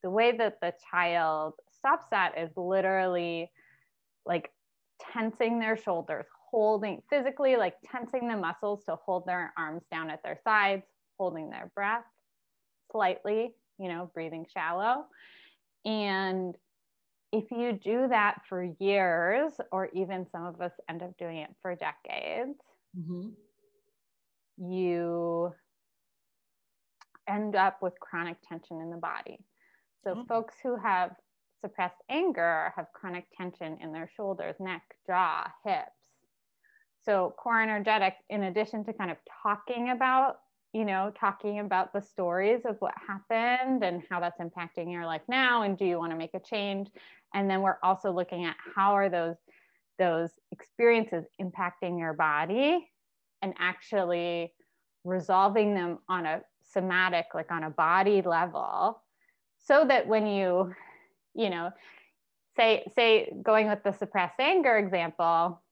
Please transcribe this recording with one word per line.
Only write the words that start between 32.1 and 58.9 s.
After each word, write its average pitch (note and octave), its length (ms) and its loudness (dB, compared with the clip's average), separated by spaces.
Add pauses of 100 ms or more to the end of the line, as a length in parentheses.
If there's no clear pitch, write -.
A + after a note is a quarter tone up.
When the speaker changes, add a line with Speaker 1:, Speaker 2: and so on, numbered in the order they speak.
Speaker 1:
have - 180 -10
chronic F3+ 340 -10 (120)
tension F3 420 -10
in D#3 120 -12
their D#3+ 240 -12
shoulders, F3+ 420 -6
neck, F#3 240 -8 (240)
jaw, F3 420 0 (160)
hips. F#3 280 -4 (1120)
So F#3+ 340 2
core A3+ 240 2
energetics, G#3 680 0
in G3+ 140 -2
addition G#3 440 -2
to A3+ 60 -8
kind F#3 200 -6
of D3+ 60 -10 (260)
talking A#3 460 -2
about, B3+ 500 2 (320)
you A3 120 -2
know, G3 320 0
talking G#3 440 -2
about F#3+ 320 -2
the G3+ 100 -4
stories G3 600 0
of A3 160 -4
what - 140 -4 (120)
happened A#3 760 0
and F3 260 -2
how F3+ 80 -2
that's F3 220 -4
impacting E3+ 500 -8
your F3 160 -6
life D#3+ 220 -6
now, B3 340 2
and G3 160 0
do G3+ 60 0
you F3 120 2
wanna E3 200 -4
make E3 180 -8
a F#3+ 60 -6
change? G3+ 500 -6 (420)
And G3 160 0
then F#3+ 140 2
we're F#3+ 220 2
also F#3+ 260 2
looking F3 340 -4
at D#3+ 120 -4 (180)
how G3 200 4
are G3 140 4
those, E3+ 280 0 (640)
those E3+ 300 2 (200)
experiences A3 760 2 (140)
impacting F3+ 560 -4
your E3 160 -2
body E3+ 800 2 (520)
and F#3+ 180 -4
actually F3 920 -2 (520)
resolving G3 680 4
them F3 360 -2
on F3+ 180 -2
a D#3 160 -4 (300)
somatic, F3+ 600 2
like, D#3+ 200 -4
on E3 100 -2
a D#3 80 -4
body F#3+ 520 4
level, E3+ 800 0 (560)